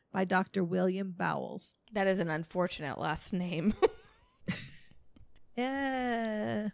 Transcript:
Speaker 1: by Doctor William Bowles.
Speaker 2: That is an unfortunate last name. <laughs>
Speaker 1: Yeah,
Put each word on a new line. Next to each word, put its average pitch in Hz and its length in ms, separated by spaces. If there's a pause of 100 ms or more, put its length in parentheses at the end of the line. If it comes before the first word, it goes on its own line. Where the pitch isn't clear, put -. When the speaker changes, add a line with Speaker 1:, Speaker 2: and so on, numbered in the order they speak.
(140)
Speaker 1:
by 190 100
Doctor 190 400
William 185 480
Bowles. 170 640 (160)
Speaker 2:
That 196 160
is 190 120
an 170 100
unfortunate 160 680
last 156 360
name. 180 460
<laughs> - 40 (1700)
Speaker 1:
Yeah, 233 1160